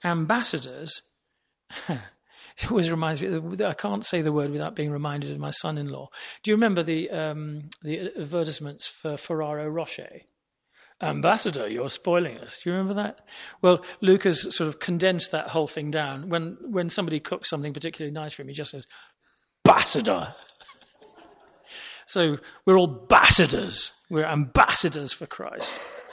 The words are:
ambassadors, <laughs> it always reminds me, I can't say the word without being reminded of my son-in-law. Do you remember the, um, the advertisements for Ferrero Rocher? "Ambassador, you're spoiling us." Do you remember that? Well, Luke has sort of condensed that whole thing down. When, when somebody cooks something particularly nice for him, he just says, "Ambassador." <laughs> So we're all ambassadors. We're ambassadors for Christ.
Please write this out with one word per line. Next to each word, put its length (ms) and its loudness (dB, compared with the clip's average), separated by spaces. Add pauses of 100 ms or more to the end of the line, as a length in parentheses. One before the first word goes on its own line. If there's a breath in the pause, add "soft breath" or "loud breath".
ambassadors, 960 -2 (680)
<laughs> 180 -14
it 800 -8
always 200 2
reminds 320 -2
me, 420 -2
I 80 0
can't 320 -4
say 160 -2
the 120 0
word 180 0
without 260 -6
being 140 -2
reminded 400 -6
of 80 -8
my 120 -6
son-in-law. 600 -6 (320 loud breath)
Do 80 0
you 40 4
remember 280 4
the, 280 -2
um, 600 -6 (100)
the 400 -6
advertisements 640 -4
for 300 -8
Ferrero 500 -4
Rocher? 540 -8 (800 soft breath)
"Ambassador, 640 0
you're 220 -4
spoiling 480 0
us." 260 -16
Do 60 -6
you 80 0
remember 240 -2
that? 260 -6 (360 loud breath)
Well, 200 6 (200 loud breath)
Luke 220 6
has 300 0
sort 140 -2
of 100 -8
condensed 520 0
that 180 -4
whole 200 0
thing 220 -6
down. 380 -4
When, 320 -4
when 300 -2
somebody 300 -2
cooks 280 -6
something 240 -4
particularly 400 -8
nice 220 -10
for 80 -14
him, 60 -14
he 60 -12
just 180 -8
says, 140 -14 (800 soft breath)
"Ambassador." 720 4
<laughs> 40 -20 (1600 loud breath)
So 340 2 (280 loud breath)
we're 100 12
all 140 8
ambassadors. 1040 6 (180)
We're 160 0
ambassadors 840 2
for 120 -10
Christ. 480 -8 (400 loud breath)